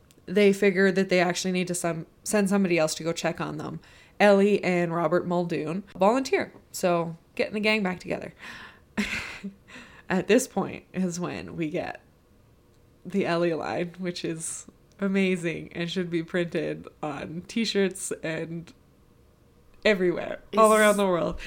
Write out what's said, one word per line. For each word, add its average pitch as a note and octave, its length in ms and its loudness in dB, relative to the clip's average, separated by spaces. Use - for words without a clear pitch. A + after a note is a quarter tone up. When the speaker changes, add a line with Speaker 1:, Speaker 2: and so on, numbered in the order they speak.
Speaker 1:
they G3 280 4
figure G3 380 4
that F#3+ 200 2
they F3+ 100 4
actually F3+ 320 0
need F3+ 160 0
to F3 60 -2
some-, E3 320 -4
send G#3 240 2
somebody F#3 300 4
else D#3 160 2
to - 100 -10
go E3 80 -2
check E3 280 -4
on D3+ 180 -6
them. D3 220 -8
Ellie G3+ 460 6
and F3 300 0
Robert E3+ 320 0
Muldoon F3 560 -2
volunteer. C4 560 2
So E3+ 440 0
getting A#3+ 200 -2
the A3 60 -4
gang G#3+ 220 2
back F3+ 180 -2
together. - 320 -8
<laughs> - 1120 -8
At F#3 180 0
this B3+ 220 4
point - 440 -6
is F3 280 -4
when B2 360 -8
we E3 140 -2
get - 300 -6
the F#3+ 200 -2
Ellie E3+ 280 0
line, D#3+ 440 -4
which F3+ 260 -6
is E3 420 -8
amazing F#3 720 0
and E3+ 160 -6
should F3 200 -4
be E3 120 -2
printed E3 640 -4
on D3+ 460 -8
t-shirts G3+ 640 -2
and D#3+ 500 -8
everywhere, F#3 560 0
all A3 160 8
Speaker 2:
Is G#3+ 60 6
Speaker 1:
around G#3 180 6
the G3+ 80 2
world. F3 400 0